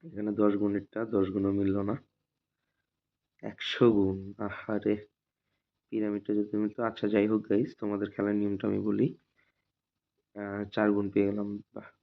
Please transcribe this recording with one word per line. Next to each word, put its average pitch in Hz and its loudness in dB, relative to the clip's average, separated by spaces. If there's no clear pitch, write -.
এখানে 104 -6
দশ 104 4
গুণেরটা 101 -2
দশ 107 2
গুণও 98 0
মিলল 98 2
না, 101 -2
একশো - 0
গুণ। 95 2
আহারে, 107 -2
পিরামিডটা 104 -4
যদি 104 -2
মিলতো। 107 -2
আচ্ছা, 113 -4
যাই 104 4
হোক 110 2
গাইস, 110 2
তোমাদের 101 -4
খেলার 104 -2
নিয়মটা 101 -2
আমি 101 0
বলি। 104 0
আহ, 101 -6
চার 107 2
গুণ 101 2
পেয়ে 98 4
গেলাম। 104 -2
বাহ। - -16